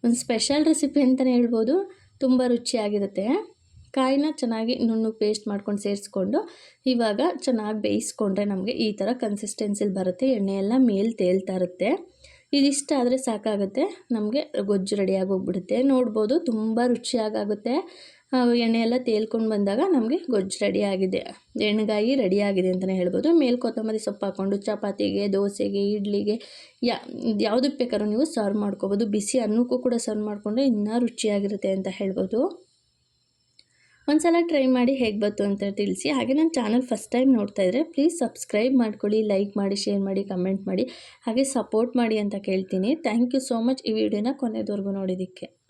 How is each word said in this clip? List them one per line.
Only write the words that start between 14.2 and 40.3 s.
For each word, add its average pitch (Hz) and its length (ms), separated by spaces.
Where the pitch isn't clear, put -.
ಗೊಜ್ಜು 196 340
ರೆಡಿಯಾಗಿ 190 340
ಹೋಗ್ಬಿಡುತ್ತೆ. 190 520
ನೋಡ್ಬೋದು 247 580
ತುಂಬ 220 460
ರುಚಿಯಾಗುತ್ತೆ. 220 880
ಆ, 262 140
ಎಣ್ಣೆ 233 260
ಎಲ್ಲ 233 180
ತೇಲ್ಕೊಂಡು 220 520
ಬಂದಾಗ 202 300
ನಮಗೆ 247 240
ಗೊಜ್ಜು 190 280
ರೆಡಿಯಾಗಿದೆ, 196 640
ಎಣ್ಗಾಯಿ 214 540
ರೆಡಿಯಾಗಿದೆ 196 560
ಅಂತಲೇ 185 240
ಹೇಳ್ಬೋದು. 185 400
ಮೇಲೆ 254 220
ಕೊತ್ತಂಬರಿ 220 420
ಸೊಪ್ಪು 202 280
ಹಾಕ್ಕೊಂಡು 196 300
ಚಪಾತಿಗೆ, 202 760
ದೋಸೆಗೆ, 202 580
ಇಡ್ಲಿಗೆ, 208 460
ಯಾ-, 240 220
ಯಾವುದಕ್ಕೆ 247 380
ಬೇಕಾದ್ರೂ 214 300
ನೀವು 220 160
ಸರ್ವ್ 214 360
ಮಾಡ್ಕೋಬೋದು. 202 460
ಬಿಸಿ 208 320
ಅನ್ನಕ್ಕೂ 240 400
ಕೂಡ 247 200
ಸರ್ವ್ 214 260
ಮಾಡಿಕೊಂಡ್ರೆ 208 420
ಇನ್ನೂ 214 320
ರುಚಿಯಾಗಿರುತ್ತೆ 202 720
ಅಂತ 190 200
ಹೇಳ್ಬೋದು. 190 500
ಒಂದ್ಸಲ 330 280
ಟ್ರೈ 294 200
ಮಾಡಿ 254 280
ಹೇಗೆ 220 240
ಬಂತು 202 260
ಅಂತ 202 200
ತಿಳಿಸಿ. 202 340
ಹಾಗೆ 262 260
ನನ್ನ 320 200
ಚಾನಲ್ 240 280
ಫಸ್ಟ್ 240 280
ಟೈಮ್ 254 220
ನೋಡ್ತಾ 208 300
ಇದ್ರೆ 196 200
ಪ್ಲೀಸ್ 330 360
ಸಬ್ಸ್ಕ್ರೈಬ್ 240 560
ಮಾಡ್ಕೊಳ್ಳಿ, 214 480
ಲೈಕ್ 202 340
ಮಾಡಿ, 196 200
ಶೇರ್ 202 240
ಮಾಡಿ, 196 240
ಕಾಮೆಂಟ್ 190 420